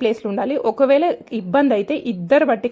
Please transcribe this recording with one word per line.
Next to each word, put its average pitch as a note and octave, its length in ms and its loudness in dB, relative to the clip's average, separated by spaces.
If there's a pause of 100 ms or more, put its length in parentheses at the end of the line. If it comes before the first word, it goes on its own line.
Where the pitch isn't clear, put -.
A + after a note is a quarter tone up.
ప్లేస్లో A3 300 -2
ఉండాలి. A#3+ 240 -4 (140)
ఒకవేళ C#4 340 2 (360)
ఇబ్బంది B3 380 2
అయితే A#3+ 180 -2 (160)
ఇద్దరు A3 380 2
బట్టి A#3 200 -2